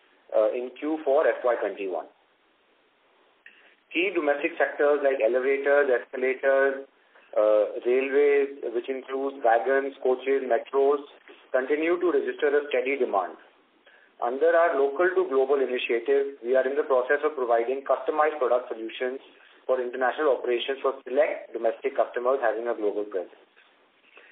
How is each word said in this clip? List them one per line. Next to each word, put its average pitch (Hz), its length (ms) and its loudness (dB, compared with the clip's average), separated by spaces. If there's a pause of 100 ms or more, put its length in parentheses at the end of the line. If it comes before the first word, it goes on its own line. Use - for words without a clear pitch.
(320)
uh, 107 240 2
in 123 240 -6
Q 156 240 -4
four 139 240 4
F - 160 0
Y 120 160 2
twenty-one. 95 480 -6 (1800)
Key 175 240 0
domestic 151 400 -2
sectors 143 480 2
like 135 160 0
elevators, 139 720 2
escalators, 135 960 0 (480)
uh, 107 480 4
railways, 139 720 2 (160)
which 117 160 -4
includes 135 560 -6
wagons, 131 480 2 (100)
coaches, 131 460 0
metros, 139 560 2 (480)
continue 151 480 0
to 180 80 0
register 135 480 0
a 143 160 0
steady 131 240 -2
demand. 101 400 -2 (880)
Under 139 320 2
our 165 240 4
local 143 300 2
to 180 180 0
global 135 300 2
initiative, 131 800 0
we 120 160 0
are 131 80 4
in 139 140 -2
the 151 80 -2
process 135 400 2
of 151 80 -2
providing 123 480 0
customized 151 560 0
product 123 320 0
solutions 120 480 -8 (480)
for 127 160 0
international 127 560 0
operations 123 420 -2
for 135 220 -2
select - 500 -2
domestic 117 460 -2
customers 120 420 0
having 117 300 -2
a 113 80 -4
global 104 260 -2
presence. 95 300 -8 (960)